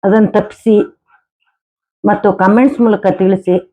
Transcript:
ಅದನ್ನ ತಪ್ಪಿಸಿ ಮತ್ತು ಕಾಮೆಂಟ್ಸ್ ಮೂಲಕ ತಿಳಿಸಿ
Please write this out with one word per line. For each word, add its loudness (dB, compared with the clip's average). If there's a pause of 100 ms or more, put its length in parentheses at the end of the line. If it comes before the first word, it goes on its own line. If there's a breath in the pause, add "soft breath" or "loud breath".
ಅದನ್ನ 2
ತಪ್ಪಿಸಿ -2 (1300)
ಮತ್ತು -2 (140)
ಕಾಮೆಂಟ್ಸ್ 2
ಮೂಲಕ 0 (140)
ತಿಳಿಸಿ 0 (180)